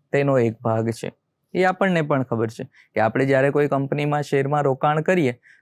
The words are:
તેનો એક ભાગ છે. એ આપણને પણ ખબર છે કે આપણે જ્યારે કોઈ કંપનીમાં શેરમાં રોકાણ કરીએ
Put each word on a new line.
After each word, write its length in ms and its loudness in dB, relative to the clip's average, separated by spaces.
તેનો 260 2
એક 240 0
ભાગ 280 0
છે. 220 -8
એ 100 0
આપણને 380 0
પણ 220 0
ખબર 240 -2
છે 160 -10
કે 360 -10
આપણે 260 2
જ્યારે 240 2
કોઈ 180 0
કંપનીમાં 540 -2
શેરમાં 420 -2
રોકાણ 380 0
કરીએ 380 0